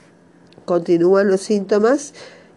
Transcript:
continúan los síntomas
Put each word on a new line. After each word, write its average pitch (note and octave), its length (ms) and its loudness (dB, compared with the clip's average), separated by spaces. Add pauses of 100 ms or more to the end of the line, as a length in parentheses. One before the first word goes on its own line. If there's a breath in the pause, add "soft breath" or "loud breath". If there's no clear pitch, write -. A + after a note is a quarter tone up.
(640 soft breath)
continúan F3 640 2
los F#3+ 140 0
síntomas G#3+ 680 -2 (440 loud breath)